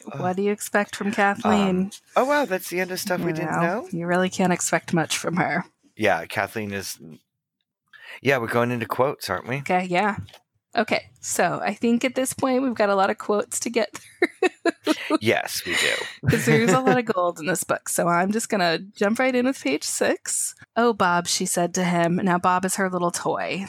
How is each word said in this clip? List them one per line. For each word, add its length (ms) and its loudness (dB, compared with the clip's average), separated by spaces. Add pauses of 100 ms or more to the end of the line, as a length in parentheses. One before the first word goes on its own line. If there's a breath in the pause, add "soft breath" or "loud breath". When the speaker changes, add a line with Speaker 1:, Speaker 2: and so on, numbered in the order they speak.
(120)
Speaker 1:
Ugh. 80 -10
Speaker 2:
what 160 -2
do 60 -2
you 100 0
expect 440 -2
from 160 -4
Kathleen? 640 2
Speaker 1:
Um, 140 0 (260)
oh, 80 4
wow. 200 2
That's 240 -4
the 120 -4
end 100 -4
of 80 -6
stuff 220 -2
we 60 -2
Speaker 2:
You 60 0
Speaker 1:
didn't 180 -4 (100)
Speaker 2:
know, 200 0
Speaker 1:
know? 100 -12
Speaker 2:
you 140 -4
really 240 2
can't 240 2
expect 400 -2
much 240 2
from 200 -4
her. 260 0 (320)
Speaker 1:
Yeah, 300 2
Kathleen 480 -4
is. 260 -8 (1200 loud breath)
Yeah, 180 4
we're 80 -4
going 240 2
into 140 -2
quotes, 440 -2
aren't 180 -4
we? 100 -4
Speaker 2:
Okay, 280 0
yeah. 320 0 (580)
Okay, 280 0 (180)
so 420 -2
I 120 -2
think 280 2
at 120 0
this 180 -2
point 300 0
we've 100 -2
got 160 2
a 60 2
lot 160 2
of 80 -6
quotes 420 -2
to 80 -6
get 240 -2
through. 400 -4
<laughs> 880 0
Speaker 1:
Yes, 440 0
we 100 -2
do. 180 0 (160)
<laughs> 200 -6
Speaker 2:
'Cause 160 2
there's 260 4
a 80 4
lot 180 2
of 80 0
gold 340 -2
in 60 -6
this 180 0
book. 260 -4
So 180 0
I'm 240 2
just 180 -2
gonna 300 2 (160)
jump 240 0
right 160 2
in 100 2
with 160 -2
page 220 -2
six. 720 -2 (200 loud breath)
"Oh, 180 4
Bob," 340 2
she 180 -2
said 300 0
to 80 0
him. 340 2
Now, 220 2
Bob 260 2
is 100 -2
her 140 0
little 220 0
toy 580 -4